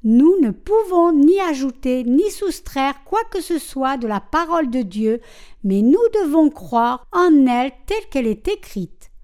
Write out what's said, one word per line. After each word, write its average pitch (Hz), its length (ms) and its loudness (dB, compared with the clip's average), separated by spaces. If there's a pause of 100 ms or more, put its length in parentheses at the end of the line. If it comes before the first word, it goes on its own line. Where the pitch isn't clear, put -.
Nous 254 400 6
ne 220 80 2
pouvons 359 640 0
ni 320 260 4
ajouter 262 640 -4
ni 302 260 0
soustraire 277 760 -6
quoi 440 140 -2 (100)
que 381 100 -6
ce 320 180 -6
soit 269 380 -6
de 233 100 -8
la 208 140 -4
parole 330 480 -2
de 247 140 -4
Dieu, 214 400 -4 (420)
mais 196 160 2
nous 349 260 4 (160)
devons 302 280 2
croire 240 640 -4
en 320 340 4
elle 247 260 -2 (140)
telle 427 240 -6
qu'elle 254 160 -4
est 214 200 -4
écrite. - 640 -10 (140)